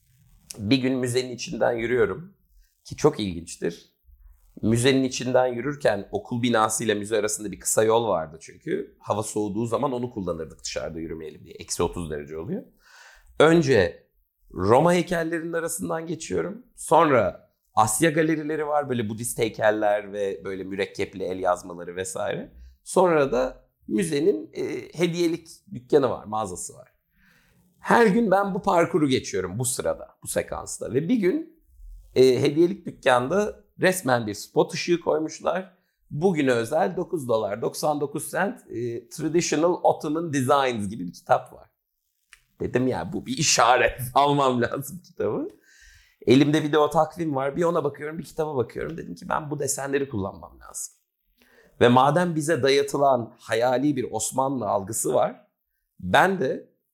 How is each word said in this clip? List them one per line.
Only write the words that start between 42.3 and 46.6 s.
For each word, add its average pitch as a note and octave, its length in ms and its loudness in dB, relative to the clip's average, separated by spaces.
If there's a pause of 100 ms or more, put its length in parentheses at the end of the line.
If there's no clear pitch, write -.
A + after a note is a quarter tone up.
Dedim B2 260 0
ya, F#2+ 260 -4
"Bu - 140 -8
bir B2+ 120 -6
işaret, A#2+ 680 4
<laughs> - 80 -12
almam C3+ 480 4
lazım B2 400 -6
kitabı." C3 460 -4 (800)
Elimde C#3+ 360 6